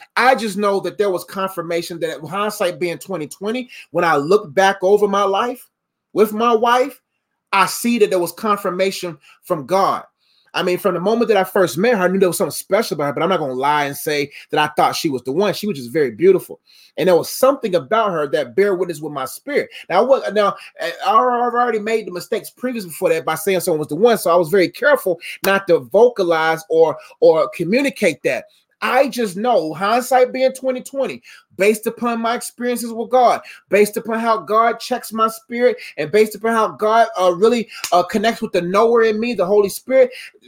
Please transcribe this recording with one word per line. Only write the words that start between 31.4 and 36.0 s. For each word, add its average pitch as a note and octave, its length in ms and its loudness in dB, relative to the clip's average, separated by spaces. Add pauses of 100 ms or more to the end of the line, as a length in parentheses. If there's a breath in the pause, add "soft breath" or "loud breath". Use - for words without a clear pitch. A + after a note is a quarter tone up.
based G#3+ 320 0
upon A#3 340 -4
my A#3 140 -2
experiences A#3+ 580 -6
with A3 160 -8
God, A#3 320 4 (280 loud breath)
based G#3 280 2
upon A3 220 -4
how A3+ 180 0
God A3+ 420 0
checks - 320 -8
my A3 180 0
spirit, A#3 480 0 (200 loud breath)
and D3+ 140 -6